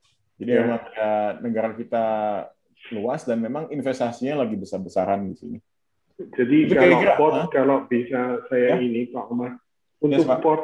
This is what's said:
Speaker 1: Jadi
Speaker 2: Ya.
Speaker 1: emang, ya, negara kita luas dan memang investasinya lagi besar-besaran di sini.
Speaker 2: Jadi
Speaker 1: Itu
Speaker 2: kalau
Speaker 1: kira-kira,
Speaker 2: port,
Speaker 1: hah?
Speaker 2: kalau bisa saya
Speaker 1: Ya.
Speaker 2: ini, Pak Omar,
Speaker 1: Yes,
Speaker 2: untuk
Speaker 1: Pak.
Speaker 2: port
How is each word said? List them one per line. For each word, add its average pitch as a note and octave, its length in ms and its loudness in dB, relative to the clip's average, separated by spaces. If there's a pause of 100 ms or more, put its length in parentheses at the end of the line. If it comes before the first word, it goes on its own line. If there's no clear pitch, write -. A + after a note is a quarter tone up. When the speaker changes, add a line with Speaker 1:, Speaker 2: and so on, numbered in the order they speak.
(360)
Speaker 1:
Jadi A2+ 160 -6
Speaker 2:
Ya. A#2 100 4
Speaker 1:
emang, A#2 200 -2 (120)
ya, G#2+ 160 -2 (320)
negara A2+ 320 -2
kita A2+ 300 -4 (920)
luas A#2+ 320 -4
dan A#2 160 -2
memang C#3 320 -6
investasinya B2+ 720 -2
lagi G#2+ 80 -4
besar-besaran F#2+ 720 -4
di F#2+ 80 -10
sini. - 240 -14 (580)
Speaker 2:
Jadi B2+ 480 0
Speaker 1:
Itu - 120 2
Speaker 2:
kalau F3 200 8
Speaker 1:
kira-kira, - 240 4
Speaker 2:
port, D#3 160 4
Speaker 1:
hah? F3 160 -2
Speaker 2:
kalau C#3 320 2
bisa B2 640 -2
saya B2 260 2
Speaker 1:
Ya. B2 60 0
Speaker 2:
ini, A#2+ 320 -2
Pak B2 160 -8
Omar, B2 280 -4
Speaker 1:
Yes, - 440 -20
Speaker 2:
untuk D3 280 2
Speaker 1:
Pak. B2+ 120 2
Speaker 2:
port D#3 240 2